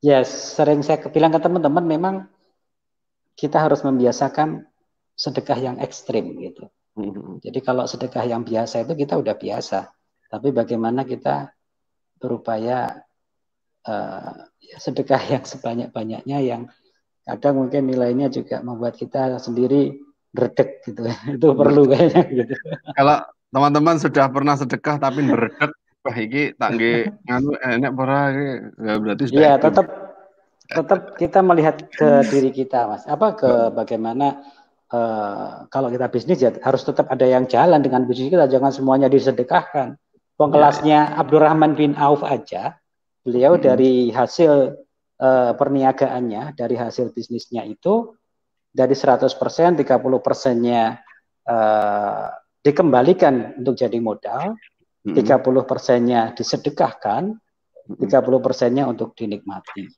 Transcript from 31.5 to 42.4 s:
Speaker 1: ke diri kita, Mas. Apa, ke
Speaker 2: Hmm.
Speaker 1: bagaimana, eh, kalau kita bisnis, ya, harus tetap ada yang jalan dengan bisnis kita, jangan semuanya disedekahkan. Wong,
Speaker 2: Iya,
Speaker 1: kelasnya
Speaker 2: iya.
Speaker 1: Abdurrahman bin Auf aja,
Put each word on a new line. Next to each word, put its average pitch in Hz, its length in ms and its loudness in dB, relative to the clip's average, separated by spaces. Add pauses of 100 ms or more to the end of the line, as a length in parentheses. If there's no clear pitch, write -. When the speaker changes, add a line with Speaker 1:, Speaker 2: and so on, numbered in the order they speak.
Speaker 1:
ke - 200 2 (200)
diri 131 220 2
kita, 127 360 -4
Mas. 104 180 -8
Apa, 185 280 0
ke - 160 0
Speaker 2:
Hmm. 117 240 2
Speaker 1:
bagaimana, 117 540 -4 (600)
eh, 107 600 -4 (200)
kalau 135 200 -4
kita 123 200 -4
bisnis, 131 320 -2
ya, 120 200 4
harus 131 240 0
tetap 147 240 -2
ada 131 160 2
yang 127 200 4
jalan 147 360 4
dengan 127 240 0
bisnis 123 240 -2
kita, 160 200 4
jangan 131 200 2
semuanya 135 400 2
disedekahkan. 135 880 0 (400)
Wong, 147 120 2
Speaker 2:
Iya, 143 60 -4
Speaker 1:
kelasnya 147 440 6 (100)
Speaker 2:
iya. - 100 -8
Speaker 1:
Abdurrahman 156 540 4
bin 143 200 2
Auf 147 280 2
aja, 135 560 -6 (440)